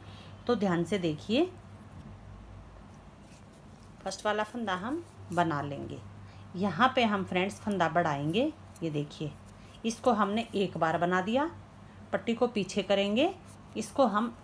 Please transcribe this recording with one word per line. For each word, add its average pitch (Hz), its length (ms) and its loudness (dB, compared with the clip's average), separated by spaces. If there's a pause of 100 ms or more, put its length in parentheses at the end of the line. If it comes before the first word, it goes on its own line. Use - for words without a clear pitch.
(460)
तो 247 100 4
ध्यान 175 280 4
से 202 140 0
देखिए, 175 460 2 (2500)
फर्स्ट 190 220 -6
वाला 208 180 2
फंदा 220 320 -2
हम 254 260 -4 (300)
बना 165 300 4
लेंगे। 139 360 -6 (580)
यहाँ 202 400 4
पे 247 80 6
हम 202 200 2
फ्रेंड्स 190 360 0
फंदा 185 280 2
बढ़ाएंगे। 165 640 2 (300)
ये 165 80 -2
देखिए, 147 420 -4 (520)
इसको 226 280 2
हमने 208 420 2
एक 190 240 0
बार 160 200 4
बना 180 240 4
दिया, 262 280 2 (640)
पट्टी 226 220 0
को 240 140 4
पीछे 202 340 0
करेंगे, 202 500 4 (440)
इसको 240 300 2
हम 226 380 2